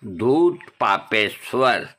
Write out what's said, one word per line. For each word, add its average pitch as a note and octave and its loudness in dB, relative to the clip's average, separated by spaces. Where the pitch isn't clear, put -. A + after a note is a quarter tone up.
धूत C3+ 0
पापेश्वर G#2+ 0